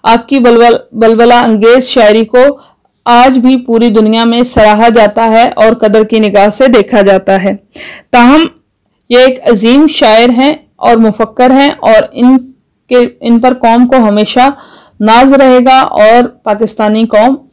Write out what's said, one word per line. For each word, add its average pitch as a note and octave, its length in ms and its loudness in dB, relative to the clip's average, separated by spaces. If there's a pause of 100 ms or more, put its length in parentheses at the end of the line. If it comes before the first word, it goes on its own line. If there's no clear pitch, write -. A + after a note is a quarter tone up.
आपकी A#3+ 340 -2
बलवल-, A#3 400 2 (160)
बलबला A3+ 440 2
अंगेज A#3 440 0
शायरी A3 420 0
को B3 200 0 (600)
आज B3 320 2
भी B3+ 200 0
पूरी A#3+ 320 -2
दुनिया A3 360 -2
में A#3 200 -2
सराहा G#3+ 460 0
जाता G#3+ 340 0
है A3+ 260 0
और A3 240 0
कदर G#3+ 280 -2
की A3 160 -4
निगाह G3+ 320 0
से C4 180 -2
देखा G#3+ 340 0
जाता G3 340 0
है। G3 180 -4 (580)
ताहम C4 360 2 (600)
ये B3 160 2
एक B3+ 220 -2
अजीम A#3+ 420 2
शायर A#3 420 0
हैं C4+ 280 -2 (200)
और A#3 200 0
मुफक्कर A3 520 -2
हैं, C#4 200 0
और - 420 -2
इनके, B3 920 -2 (180)
इन A#3 180 0
पर B3+ 160 0
कौम A#3+ 300 0
को C4 140 -2
हमेशा G#3+ 540 -2 (500)
नाज A#3+ 320 2
रहेगा C4 460 2
और A#3 460 0 (180)
पाकिस्तानी G#3+ 640 -4
कौम A3+ 280 0 (180)